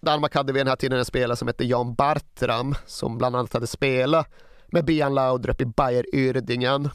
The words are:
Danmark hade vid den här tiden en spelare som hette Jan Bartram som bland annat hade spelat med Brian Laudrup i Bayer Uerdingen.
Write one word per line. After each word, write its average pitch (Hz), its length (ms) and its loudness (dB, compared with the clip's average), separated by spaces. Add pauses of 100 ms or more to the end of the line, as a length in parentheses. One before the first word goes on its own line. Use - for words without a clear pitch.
Danmark 151 340 0
hade 139 180 0
vid 135 80 2
den 135 80 2
här 131 80 2
tiden 131 220 0
en 123 60 2
spelare 120 320 0
som 120 120 -4
hette 127 160 -2
Jan 120 300 0
Bartram 139 800 0 (120)
som 117 320 -6
bland 123 180 0
annat 123 160 -2
hade 117 140 -2
spelat 135 600 0 (400)
med 170 180 0
Brian 147 300 2
Laudrup 127 460 0
i 131 60 0
Bayer 123 460 0
Uerdingen. 131 800 0